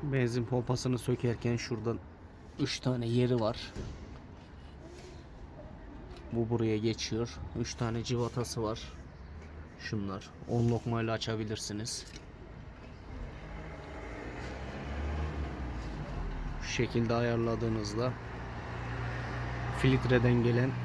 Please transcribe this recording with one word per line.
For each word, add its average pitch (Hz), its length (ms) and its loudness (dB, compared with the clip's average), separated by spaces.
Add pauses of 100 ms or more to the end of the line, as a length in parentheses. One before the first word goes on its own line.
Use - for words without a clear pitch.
Benzin 123 420 4
pompasını 123 540 2
sökerken 120 580 2
şuradan 113 420 -2 (600)
üç 139 200 0
tane 123 280 2
yeri 123 320 6
var. 113 340 0 (2500)
Bu 117 180 2
buraya 113 280 4
geçiyor. 110 640 0 (200)
Üç 117 160 -2
tane 117 280 0
civatası 120 600 0
var. 110 160 0 (1000)
Şunlar. 98 500 -4 (200)
On 120 200 6
lokmayla 113 440 2
açabilirsiniz. 110 920 -2 (4000)
Şu - 60 -6
şekilde 117 460 4
ayarladığınızda 117 1000 2 (1700)
filtreden 123 640 8
gelen 120 260 6 (160)